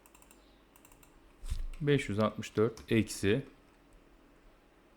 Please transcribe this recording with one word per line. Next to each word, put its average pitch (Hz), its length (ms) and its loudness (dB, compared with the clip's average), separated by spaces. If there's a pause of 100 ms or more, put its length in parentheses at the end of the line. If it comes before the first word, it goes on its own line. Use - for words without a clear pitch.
(1800)
Beş 143 280 2
yüz 101 100 -2
altmış 107 360 -2
dört - 360 0
eksi 113 540 2 (1500)